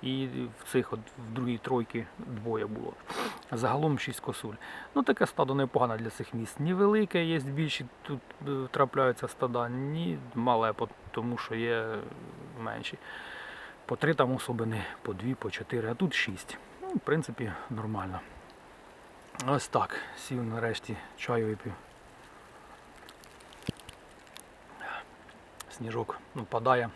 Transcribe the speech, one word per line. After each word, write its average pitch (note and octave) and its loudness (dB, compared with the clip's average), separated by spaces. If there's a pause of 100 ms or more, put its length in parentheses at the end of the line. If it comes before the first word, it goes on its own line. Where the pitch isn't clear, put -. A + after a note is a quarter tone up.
І C3 0 (320)
в - -12
цих B2+ 4
от, A#2 -4
в A2 -10
другій B2 0
тройці A#2 0 (120)
двоє A2 -2
було. G#2+ -4 (580)
Загалом C3 4
шість - -4
косуль. - -6 (420)
Ну, C#4 4
таке - 4
стадо C3+ 2
непогане B2 4
для A2+ -2
цих - -8
місць. A2+ -4
Ні D#3+ 4
велике, G3+ 6
є E3 2
більші C#3 0 (160)
тут, C#3 -6 (280)
е, C3+ -2
трапляються C3 4
стада, A#2+ 0
ні D3+ 0 (180)
мале, A#2 6
по-, G#2+ 0 (220)
тому A#2+ 0
що - -4
є A2+ 0 (640)
менші. A2+ -4 (880)
По B2 0
три D#3 4
там C3 6
особини, A2+ 0 (180)
по G#2+ -4
дві, G#2+ 0
по - -4
чотири, A2+ -2
а - 0
тут C#3+ 2
шість. - -2 (240)
Ну, F#4+ -6
в F#4+ 2
принципі, B2 0 (180)
нормально. G#2 -4 (1300)
Ось C#3 4
так, - 2 (220)
сів B2 -4
нарешті, A2+ -2 (220)
чаю A#2 2
випив. G#2+ -2 (4000)
Сніжок, A2+ -4 (160)
ну, A#2+ -4
падає. A#2+ 4